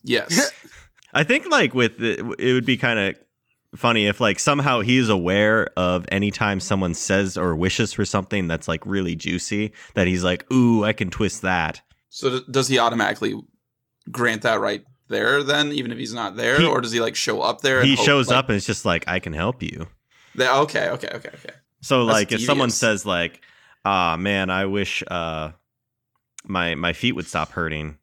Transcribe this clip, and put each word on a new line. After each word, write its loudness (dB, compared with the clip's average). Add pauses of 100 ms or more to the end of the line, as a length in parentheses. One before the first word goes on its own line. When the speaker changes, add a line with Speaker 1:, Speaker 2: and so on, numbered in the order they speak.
Speaker 1:
Yes. 0 (320)
Speaker 2:
<laughs> -20
I 2
think, 0
like, 2
with 2
the, -4
it 2
would 0
be 2
kinda 0 (600)
funny 2
if, 0
like, 2
somehow 2
he's 2
aware 2
of 0
any 0
time -2
someone -2
says 0
or 0
wishes 0
for -2
something -2
that's, -4
like, -4
really -2
juicy, -4 (220)
that 2
he's 0
like, 0
"Ooh, 4
I 0
can -4
twist -2
that." -2 (280)
Speaker 1:
So -4
d-, -14
does 2
he 4
automatically 0 (760)
grant -2
that 2
right -4 (240)
there 2
then, 0
even -4
if -8
he's -10
not -6
there? 2
Speaker 2:
He 6
Speaker 1:
Or 2
does 0
he, 2
like, -2
show -2
up 0
there 2
and 4
Speaker 2:
he 4
Speaker 1:
hope, 2
Speaker 2:
shows 4
Speaker 1:
like 4
Speaker 2:
up 0
and 2
it's -4
just -4
like, 0
"I -2
can -8
help -4
you." -10 (480)
Speaker 1:
The, 2 (100)
okay, 0
okay, -6
okay, -12
okay. -18 (280)
Speaker 2:
So, 2
Speaker 1:
That's 4
Speaker 2:
like, 2
if -2
someone 2
Speaker 1:
devious. -2
Speaker 2:
says, 0
like, -2 (420)
"Ah, 2
man, -2
I 0
wish, -4
uh, -6 (960)
my, -2
my -2
feet 0
would -6
stop -4
hurting." -6